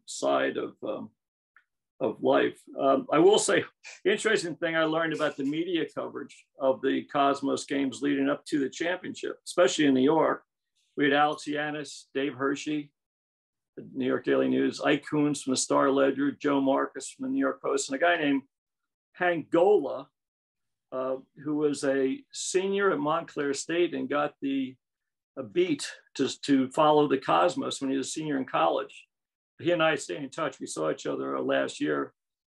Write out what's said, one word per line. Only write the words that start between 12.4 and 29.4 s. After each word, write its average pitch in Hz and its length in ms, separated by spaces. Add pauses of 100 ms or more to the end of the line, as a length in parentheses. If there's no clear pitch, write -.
the 123 160
New 127 140
York 131 180
Daily 135 240
News, 131 320
Ike 143 240
Kuntz 147 380
from - 80
the 127 80
Star 143 320
Ledger, 139 400
Joe 143 280
Marcus 135 520
from 135 160
the 131 40
New 135 80
York 135 220
Post, 139 300
and 135 60
a - 60
guy 175 140
named 143 280 (680)
Hank 175 380
Gola, 160 580 (840)
uh, 131 240 (280)
who 151 120
was 147 280
a 135 480
senior 196 600
at 151 60
Montclair 147 540
State 165 400
and 135 160
got 147 320
the, 135 340 (640)
a 135 60
beat 151 440 (280)
to, 127 140 (120)
to 135 300
follow 151 360
the 135 120
Cosmos 160 640
when 135 80
he 135 80
was 127 100
a - 40
senior 156 260
in 127 80
college. - 600 (520)